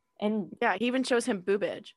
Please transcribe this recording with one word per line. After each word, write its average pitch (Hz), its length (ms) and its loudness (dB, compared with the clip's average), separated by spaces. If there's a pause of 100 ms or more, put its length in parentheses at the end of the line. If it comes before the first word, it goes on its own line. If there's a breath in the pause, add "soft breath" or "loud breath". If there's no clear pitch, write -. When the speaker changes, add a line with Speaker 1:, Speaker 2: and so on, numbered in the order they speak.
(200)
Speaker 1:
And 208 400 -2
Speaker 2:
Yeah, 214 180 2
he 214 80 0
even 254 160 0
shows 240 220 2
him 214 160 0
boobage. 190 560 -2